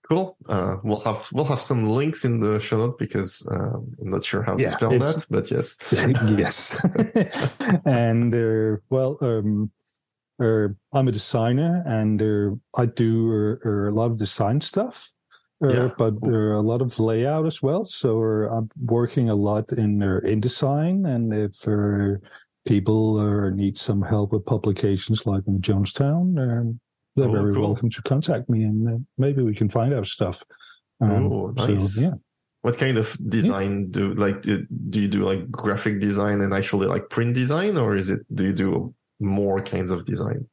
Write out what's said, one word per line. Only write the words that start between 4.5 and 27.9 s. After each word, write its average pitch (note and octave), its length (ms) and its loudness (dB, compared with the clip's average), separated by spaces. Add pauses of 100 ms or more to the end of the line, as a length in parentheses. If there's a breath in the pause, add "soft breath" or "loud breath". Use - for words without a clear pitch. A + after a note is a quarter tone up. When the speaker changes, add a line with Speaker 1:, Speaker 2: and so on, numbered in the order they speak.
Speaker 1:
to C3 60 0
Speaker 2:
Yeah, F#2 140 -2
Speaker 1:
spell A2+ 160 0
Speaker 2:
it's B2 120 4
Speaker 1:
that, D#3+ 260 -2
but - 200 -2
yes. - 280 -4 (140 loud breath)
Speaker 2:
<laughs> A2+ 460 2
Yes. - 380 -2 (100)
<laughs> G#3+ 1000 0
And, A#2 480 4
uh, A2 440 2 (120)
well, C3 320 0
um, G#2+ 500 0 (680)
uh, A2 260 4 (260)
I'm C3+ 140 4
a B2 40 2
designer C3 720 0
and, A2 360 2
uh, G#2 340 2 (200)
I A#2+ 120 2
do, A2+ 760 2
uh, A#2 60 -2
uh, G2+ 200 0
a G#2 40 -2
lot A#2 180 2
of A2+ 60 -2
design G#2+ 440 0
stuff, - 500 -4 (520 soft breath)
uh, C#3+ 60 4
Speaker 1:
Yeah. B2 280 2
Speaker 2:
but, A2 260 2
uh, G#2+ 360 2
a - 20 2
lot A#2 200 0
of B2 180 -4
layout B2 460 2
as D#3+ 160 -4
well. E3+ 240 0
So, A2+ 380 0
uh, A2 340 0
I'm A2+ 120 -4 (140)
working A#2 460 0
a G#2+ 60 2
lot G#2 360 0
in, G#2 320 0
uh, F#2+ 200 2
InDesign, C#3+ 840 0
and A#2 260 0
if, G#2 340 -4
uh, G2+ 500 2 (480 loud breath)
people, G#2+ 540 2
uh, G#2 300 0
need G2 280 0
some G2+ 240 0
help G#2 320 0
with G2+ 120 -2
publications G#2 800 0
like G2 220 0
in G2 140 0
Jonestown, C#3+ 760 0
um, A#2 400 -2 (360)
they're C3+ 120 4
Speaker 1:
Oh, A2+ 40 2
Speaker 2:
very G#2 220 2
Speaker 1:
cool. G#2 100 2
Speaker 2:
welcome G#2 280 0